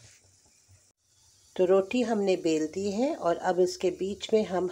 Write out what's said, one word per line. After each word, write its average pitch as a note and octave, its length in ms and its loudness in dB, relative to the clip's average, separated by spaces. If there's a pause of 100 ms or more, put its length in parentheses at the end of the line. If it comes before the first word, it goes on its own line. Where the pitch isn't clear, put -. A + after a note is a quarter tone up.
(1600)
तो F#3 100 2
रोटी G3 360 2
हमने G3+ 360 0
बेल D#3 300 0
दी G3 240 -6
है B3+ 240 0
और E3+ 240 0
अब F3+ 200 0
इसके F3+ 320 0
बीच F#3+ 420 -6
में G#3+ 120 4
हम F3+ 260 -2